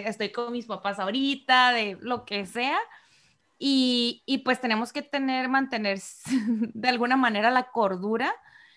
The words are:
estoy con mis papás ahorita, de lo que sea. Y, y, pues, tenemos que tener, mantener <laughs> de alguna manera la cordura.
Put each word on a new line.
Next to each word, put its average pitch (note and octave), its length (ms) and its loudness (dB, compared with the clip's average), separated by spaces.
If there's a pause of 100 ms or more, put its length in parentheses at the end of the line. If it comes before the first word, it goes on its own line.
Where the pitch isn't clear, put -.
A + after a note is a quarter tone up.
estoy G#3 260 -4
con A#3+ 200 -6
mis A#3+ 140 -6
papás G3+ 320 -6
ahorita, B3+ 760 4
de G#3+ 280 -2
lo A#3+ 240 -4
que G3+ 220 -6
sea. B3+ 320 -2 (800)
Y, B3+ 680 2
y, C4 120 0
pues, B3+ 220 0
tenemos A3+ 320 -2
que C#4+ 100 -6
tener, C4 460 -2
mantener A#3+ 520 0 (240)
<laughs> A#3 500 0
de A3 140 -2
alguna B3 280 2
manera A3+ 340 4
la B3+ 200 0
cordura. A3 640 0 (420)